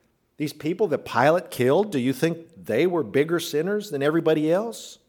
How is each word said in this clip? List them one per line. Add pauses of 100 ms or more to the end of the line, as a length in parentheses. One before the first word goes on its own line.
(380)
These
people
that
Pilate
killed,
do
you
think
they
were
bigger
sinners
than
everybody
else?